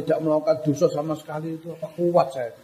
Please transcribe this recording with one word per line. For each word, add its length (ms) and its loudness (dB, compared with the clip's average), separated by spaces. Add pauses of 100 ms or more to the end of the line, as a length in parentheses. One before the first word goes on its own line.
tidak 160 0
melakukan 480 2
dosa 240 4
sama 240 -2
sekali 480 -8
itu 160 -12
apa 160 -8
kuat 400 2
saya? 300 -6